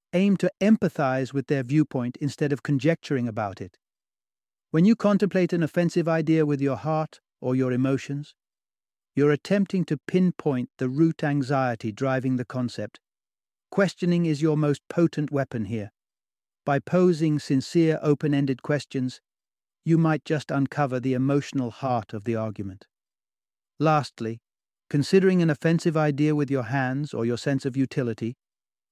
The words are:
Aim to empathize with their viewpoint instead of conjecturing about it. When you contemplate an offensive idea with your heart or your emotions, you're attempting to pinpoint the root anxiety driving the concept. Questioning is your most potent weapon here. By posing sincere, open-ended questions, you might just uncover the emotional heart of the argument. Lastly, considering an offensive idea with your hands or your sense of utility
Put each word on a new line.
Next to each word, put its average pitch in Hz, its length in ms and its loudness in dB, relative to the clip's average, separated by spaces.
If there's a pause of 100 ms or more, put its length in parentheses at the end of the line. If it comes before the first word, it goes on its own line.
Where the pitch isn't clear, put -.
(120)
Aim 190 240 4
to 180 120 0 (120)
empathize 147 720 2
with 135 160 -4
their 139 160 0
viewpoint 127 560 0
instead 143 320 -2
of 139 100 -4
conjecturing 139 640 0
about 104 340 -6
it. 92 160 -14 (920)
When 160 140 4
you 220 100 6
contemplate 190 580 2
an 170 120 0
offensive 170 420 0
idea 160 400 2
with 147 140 -2
your 139 160 -2
heart 156 420 -4 (220)
or 127 160 -2
your 127 160 0
emotions, 135 640 -2 (800)
you're 147 160 4
attempting 190 540 0
to 147 200 -4
pinpoint 160 600 0 (100)
the 131 100 -2
root 160 360 0
anxiety 135 680 -2
driving 131 460 -2
the 123 80 -4
concept. - 560 -8 (720)
Questioning 175 540 0
is 151 140 0
your 156 160 2
most 147 320 0
potent 156 440 0
weapon 131 320 -4
here. 104 260 -6 (720)
By 143 140 0
posing 160 640 2
sincere, 156 600 0
open-ended 143 640 0
questions, 135 580 -4 (640)
you 165 140 4
might 156 260 2
just 156 280 -4
uncover 135 480 0
the 131 140 0
emotional 135 580 0
heart 120 420 -4
of 104 80 -10
the 113 140 -4
argument. 104 500 -8 (920)
Lastly, 139 580 -2 (500)
considering 185 520 4
an 165 100 4
offensive 165 460 0
idea 151 380 2
with 147 160 -2
your 135 140 -2
hands 131 500 -2
or 113 100 -2
your 120 120 -2
sense 139 280 -2
of 127 120 -6
utility 123 580 -4 (560)